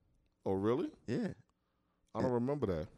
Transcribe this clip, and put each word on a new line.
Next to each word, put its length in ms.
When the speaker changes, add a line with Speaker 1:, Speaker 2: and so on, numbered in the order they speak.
Speaker 1:
Oh, 80
really? 360
Speaker 2:
Yeah. 220
Speaker 1:
I 60
don't 100
Speaker 2:
Yeah. 40
Speaker 1:
remember 320
that. 320